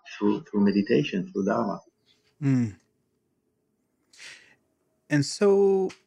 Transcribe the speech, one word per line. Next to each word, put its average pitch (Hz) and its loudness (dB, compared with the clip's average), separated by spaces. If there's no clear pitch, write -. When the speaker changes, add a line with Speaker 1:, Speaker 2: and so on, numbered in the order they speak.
Speaker 1:
through, 104 0
through 104 0
meditation, 101 0
through 101 -4
Dharma. 104 -2
Speaker 2:
Mm. 123 -2
And 147 2
so 196 2